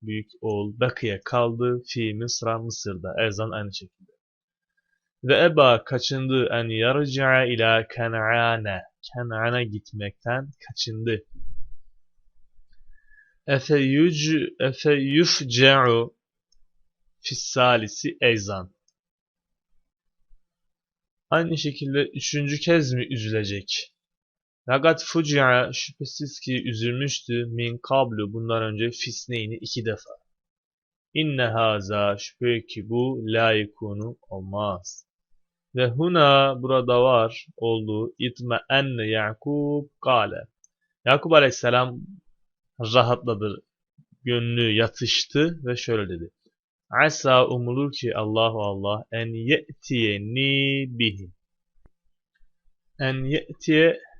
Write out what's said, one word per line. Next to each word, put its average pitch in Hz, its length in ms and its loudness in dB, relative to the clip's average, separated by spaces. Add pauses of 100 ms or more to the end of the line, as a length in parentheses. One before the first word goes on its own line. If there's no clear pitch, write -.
büyük 107 300 -10 (100)
oğul, 104 380 -6
bakiye 120 460 -4
kaldı 120 600 0
fi 110 260 -4
Mısra, 113 460 -4
Mısır'da. 101 680 -6
Ezan 107 240 -4
aynı 104 220 -8
şekilde. - 380 -18 (1120)
Ve 127 200 4
eba 143 400 6
kaçındı 131 680 -2
en 117 160 -2
yarci'a 131 760 2
ila 113 420 2
Ken'ane, 113 920 -2 (200)
Ken'ane 120 640 -4
gitmekten 110 840 -8 (180)
kaçındı. 113 560 -4 (2250)
Efe 139 280 2
yüc-, 147 840 2
efe 135 340 2
yufce'u 135 1200 4 (1080)
fissalisi 123 1000 0
ezan. 101 520 0 (2500)
Aynı 165 280 0
şekilde 139 520 -2
üçüncü 143 500 -4
kez 156 340 2
mi 123 200 -2
üzülecek? 107 800 -4 (720)
Fakat 147 400 2
fucia, 135 680 2
şüphesiz - 640 -10
ki 127 300 -4
üzülmüştü, 120 760 -4
min 117 380 -6
kablu, 113 500 -2
bundan 113 300 -4
önce, 110 280 -2
fisneyni, 117 640 -8
iki - 300 -8
defa. 107 240 -6 (1040)
İnne 151 320 0
haza, 104 720 0
şüphe 117 480 -4
ki 104 240 -12
bu, 123 360 -2
la 113 260 2
yekunu, 107 640 -4 (120)
olmaz. 95 800 -8 (680)
Ve 127 120 2
huna, 139 720 4
burada 123 420 2
var, 117 420 2 (120)
oldu, 113 640 -2
itme 123 400 -4 (100)
enne 131 380 0
Yakub 143 800 -2 (120)
kale. 113 460 0 (580)
Yakub 143 260 4
aleyhisselam 127 720 4 (800)
rahatladı, 117 840 2 (600)
gönlü 120 480 0
yatıştı 127 920 0
ve 123 100 -4
şöyle 110 340 -4
dedi. 85 220 -10 (580)
Asa, 131 580 4
umulur 127 440 -2
ki 120 240 -6
Allahu 110 480 0
Allah, 101 480 -4
en 117 160 -6
ye'tiyeni 127 1600 -2 (140)
bihi. 98 320 -2 (1700)
En 131 240 -2
ye'tiye 156 760 2 (200)